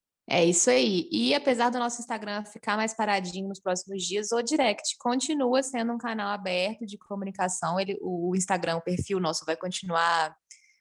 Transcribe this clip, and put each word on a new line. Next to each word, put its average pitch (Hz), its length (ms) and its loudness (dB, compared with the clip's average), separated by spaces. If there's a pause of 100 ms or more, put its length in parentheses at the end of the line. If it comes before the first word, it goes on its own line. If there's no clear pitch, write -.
(260)
É 180 160 4
isso 175 280 6
aí. 240 420 4
E 240 220 2
apesar 247 340 2
do 247 100 0
nosso 240 220 -2
Instagram 208 460 -6
ficar 208 320 -2
mais 220 160 0
paradinho 190 520 0
nos 196 140 -8
próximos 185 420 -2
dias, 202 300 -2
o 233 80 2
direct 233 560 0
continua 262 680 2
sendo 233 300 -2
um 233 60 -4
canal 220 300 -4
aberto 196 580 -2
de 202 100 -12
comunicação. 190 840 -4
Ele, 196 220 -2
o, 180 300 -2
o 180 60 2
Instagram, 175 400 0
o 165 40 -4
perfil 180 400 -2
nosso 160 240 -2
vai 160 120 -2
continuar 170 800 0 (460)